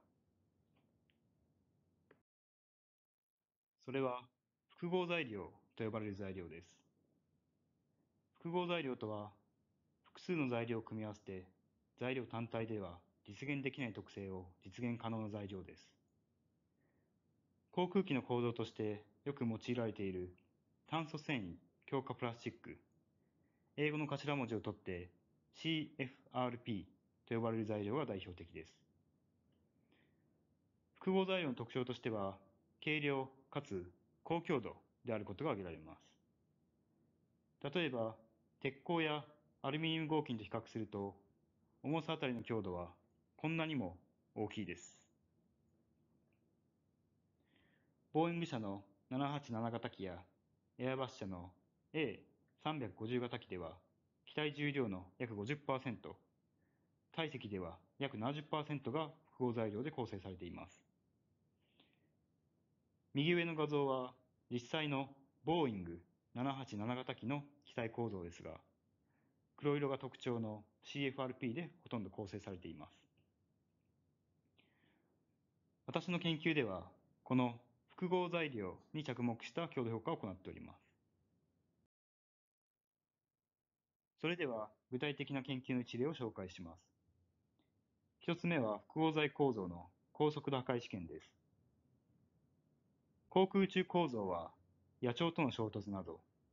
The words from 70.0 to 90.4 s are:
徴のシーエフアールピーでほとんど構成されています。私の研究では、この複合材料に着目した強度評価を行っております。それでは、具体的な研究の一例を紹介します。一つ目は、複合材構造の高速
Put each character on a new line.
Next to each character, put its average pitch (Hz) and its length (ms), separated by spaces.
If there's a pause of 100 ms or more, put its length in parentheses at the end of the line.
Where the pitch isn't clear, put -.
徴 120 240
の 107 240 (180)
シ - 180
ー 139 80
エ - 20
フ 131 100
ア 131 60
ー - 20
ル 127 60
ピ 131 140
ー 117 40
で 156 180 (120)
ほ - 80
と 120 80
ん 104 40
ど 92 60
構 104 180
成 98 140
さ 101 100
れ 95 60
て 90 100
い 82 80
ま 76 140
す。 - 40 (3000)
私 170 260
の 175 80
研 165 200
究 165 160
で 147 80
は、 92 260 (360)
こ 127 100
の 123 260 (280)
複 - 200
合 180 220
材 165 200
料 98 280 (160)
に 151 100
着 123 180
目 117 220
し - 80
た 170 160
強 131 160
度 113 60
評 113 100
価 165 120
を 156 40
行 110 120
っ 92 60
て - 140
お 85 60
り - 80
ま 82 100
す。 - 60 (3500)
そ 156 60
れ 175 80
で 170 100
は、 110 240 (200)
具 127 80
体 147 160
的 139 200
な 131 80
研 131 180
究 131 140
の 123 80
一 117 160
例 127 80
を 160 80
紹 117 180
介 95 160
し 92 140
ま 82 120
す。 - 60 (1400)
一 170 160
つ 175 100
目 170 120
は、 107 300
複 156 120
合 160 120
材 151 180
構 139 220
造 98 160
の 87 220 (220)
高 151 180
速 151 200